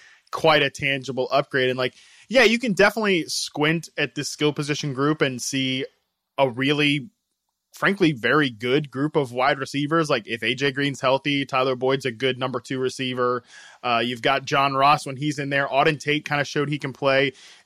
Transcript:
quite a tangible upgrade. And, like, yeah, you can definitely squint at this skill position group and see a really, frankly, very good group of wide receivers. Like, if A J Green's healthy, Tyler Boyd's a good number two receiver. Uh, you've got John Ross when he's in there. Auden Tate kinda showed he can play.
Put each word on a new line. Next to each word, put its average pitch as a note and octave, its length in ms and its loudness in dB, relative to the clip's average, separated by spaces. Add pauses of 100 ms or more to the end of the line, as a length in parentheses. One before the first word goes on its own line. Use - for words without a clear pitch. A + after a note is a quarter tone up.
(320)
quite D3+ 320 4
a C3+ 80 0
tangible C3 600 -4
upgrade. C3+ 380 2
And, B2+ 80 -2
like, B2+ 160 -2 (340)
yeah, A#3+ 160 4
you A3 140 4
can A#3 160 -2
definitely G3 540 2
squint D#3 600 -2 (100)
at D3 180 -4
this C#3+ 120 -6
skill D3+ 240 0
position C#3+ 420 -4
group D3 280 -2
and C3 200 0
see C3 440 -4 (540)
a C3+ 100 2
really, C#3+ 600 0 (640)
frankly, F#3 400 2
very C3 380 2
good B2 400 -2
group C#3+ 260 -4
of C3+ 160 0
wide C3+ 280 0
receivers. D3 500 -2
Like, B2 160 0
if A2 180 -8
A A#2+ 120 0
J C#3 160 0
Green's C#3 300 -4
healthy, C#3 440 0
Tyler C3 300 0
Boyd's C3 300 0
a B2+ 60 -2
good B2 280 -4
number B2+ 200 -4
two C3 200 -8
receiver. B2+ 640 -4 (400)
Uh, A#2+ 200 2
you've A#2+ 200 -4
got C#3 220 2
John C#3 280 2
Ross C#3+ 320 4
when C#3 120 -10
he's D3 200 -4
in C#3 140 -6
there. C#3 160 0
Auden D3 320 2
Tate D3 280 -2
kinda C#3+ 160 0
showed C#3+ 260 -2
he D3 100 -4
can C#3 120 -8
play. C3+ 420 2 (320)